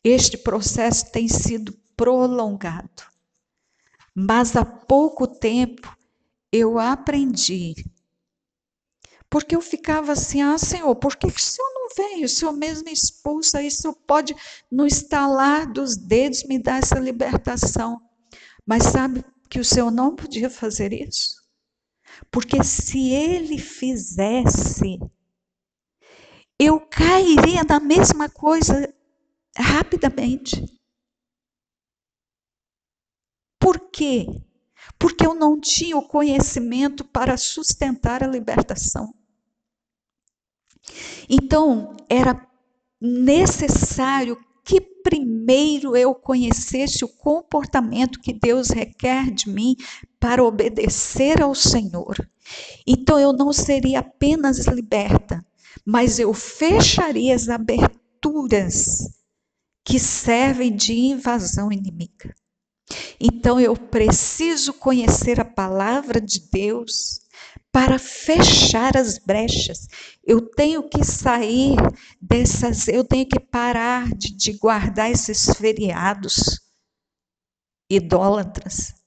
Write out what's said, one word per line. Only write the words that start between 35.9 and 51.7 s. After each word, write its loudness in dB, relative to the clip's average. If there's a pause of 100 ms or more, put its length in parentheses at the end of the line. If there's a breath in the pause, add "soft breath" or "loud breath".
o -2
conhecimento -2
para -2
sustentar -4
a -2
libertação. -4 (2250 loud breath)
Então, 2 (100)
era 2 (540)
necessário 2 (260)
que 4
primeiro 0
eu 4
conhecesse -2
o -6
comportamento -2
que -6
Deus 0
requer -2
de -6
mim 0 (440 loud breath)
para 4
obedecer 2
ao 2
Senhor. -2 (680 loud breath)